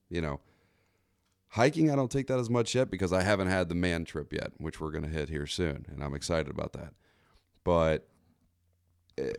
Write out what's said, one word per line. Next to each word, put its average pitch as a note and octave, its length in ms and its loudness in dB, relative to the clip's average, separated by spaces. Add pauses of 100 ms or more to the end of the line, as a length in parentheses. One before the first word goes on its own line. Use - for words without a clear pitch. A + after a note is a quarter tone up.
you E2+ 120 -4
know, D2 200 -4 (1080)
hiking, D#3 420 4
I C#3+ 40 2
don't C3 160 0
take C#3 160 -2
that B2+ 120 0
as A#2 100 -2
much A#2+ 260 2
yet B2 160 2
because F#2 220 0
I F#2 100 4
haven't F#2+ 240 4
had F#2 220 2
the E2+ 60 -2
man F2 300 0
trip D2 280 -8
yet, - 240 -6
which - 240 -8
we're D#2 100 -4
gonna D2+ 160 -4
hit D2+ 220 -2
here D2 180 -4
soon, D2 420 -2
and C#2+ 140 -10
I'm C#2+ 120 -6
excited D#2+ 360 -2
about - 220 -8
that. - 200 -14 (680)
But E2 440 4 (1120)
i-, C2+ 200 -4